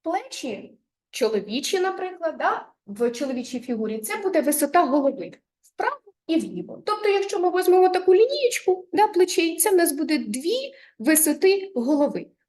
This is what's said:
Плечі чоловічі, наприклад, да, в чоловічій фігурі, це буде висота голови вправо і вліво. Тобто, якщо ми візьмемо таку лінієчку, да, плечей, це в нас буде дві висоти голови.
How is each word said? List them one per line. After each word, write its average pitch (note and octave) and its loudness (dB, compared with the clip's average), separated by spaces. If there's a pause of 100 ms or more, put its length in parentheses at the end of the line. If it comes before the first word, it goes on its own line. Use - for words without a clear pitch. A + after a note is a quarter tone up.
Плечі E4 -8 (300)
чоловічі, A3 -2
наприклад, F4+ -4
да, D#4 -2 (200)
в A#3 -2
чоловічій B3 -6
фігурі, A3 -6
це G#4 -8
буде F#4+ -2
висота D4 2
голови C4+ -2 (300)
вправо B4 -6 (280)
і E4 0
вліво. - -10
Тобто, G#4 0
якщо G4 0
ми F4+ 2
візьмемо F#4 4
таку F#4 4
лінієчку, A#4+ 2
да, G#4 4
плечей, F4 2
це G#4+ 2
в F#4+ 4
нас E4+ 4
буде D4+ -2
дві D4 -4 (260)
висоти D#4 2
голови. A3+ -2 (220)